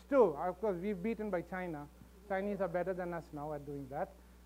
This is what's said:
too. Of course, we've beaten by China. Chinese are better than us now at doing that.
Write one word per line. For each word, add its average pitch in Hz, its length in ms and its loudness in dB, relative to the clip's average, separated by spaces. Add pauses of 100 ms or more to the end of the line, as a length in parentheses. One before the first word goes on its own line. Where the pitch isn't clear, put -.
too. 220 300 8
Of 175 220 -2
course, 208 200 2
we've 196 200 -2
beaten 220 280 -2
by 180 120 0
China. 170 460 -6 (420)
Chinese 196 320 0
are 185 80 2
better 175 240 0
than 175 200 -2
us 165 200 -6
now 147 200 -4
at 143 120 -6
doing 143 240 -6
that. 156 240 -4 (320)